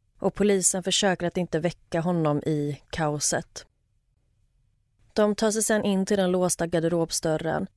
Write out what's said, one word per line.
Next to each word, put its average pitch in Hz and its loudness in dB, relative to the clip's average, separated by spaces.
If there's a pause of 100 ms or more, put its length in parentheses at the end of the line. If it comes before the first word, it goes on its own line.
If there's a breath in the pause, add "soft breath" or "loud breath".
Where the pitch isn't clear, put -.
(180)
Och - -2
polisen 196 2
försöker 185 0
att 170 -2
inte 170 -2
väcka 170 -4
honom 156 2
i 147 -2
kaoset. - -4 (1500)
De 208 2
tar 220 0
sig 214 -2
sedan 214 2
in 190 2
till 208 0
den 185 2
låsta 180 0
garderobsdörren, 165 -2 (100)